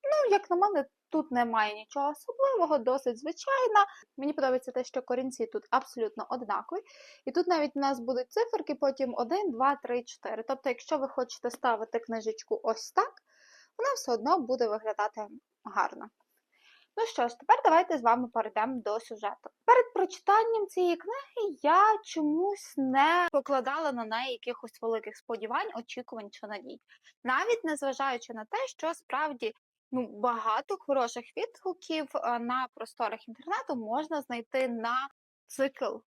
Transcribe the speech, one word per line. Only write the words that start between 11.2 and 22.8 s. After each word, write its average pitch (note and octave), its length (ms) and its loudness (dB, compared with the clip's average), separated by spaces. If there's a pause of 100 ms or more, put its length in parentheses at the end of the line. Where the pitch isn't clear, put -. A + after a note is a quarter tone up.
ставити A#3 480 -2
книжечку A3 640 -4
ось - 300 -4
так, G#4+ 200 2 (680)
вона C5 160 2
все - 180 -4
одно C4 260 2
буде A#3+ 300 0
виглядати G#3+ 580 -4 (380)
гарно. G3 440 -2 (880)
Ну A4+ 100 0
що A#3+ 220 0
ж, A#3+ 100 -8
тепер B4 260 6
давайте E4+ 340 6
з A#3 40 -4
вами A#3+ 260 4
перейдемо A3+ 560 -2
до G#3+ 160 -2
сюжету. - 500 -8 (140)
Перед A#4+ 300 6
прочитанням G#4+ 720 2
цієї F4+ 300 2
книги G#4 680 -6
я G4+ 420 6
чомусь D#4+ 720 -2
не C#4+ 560 4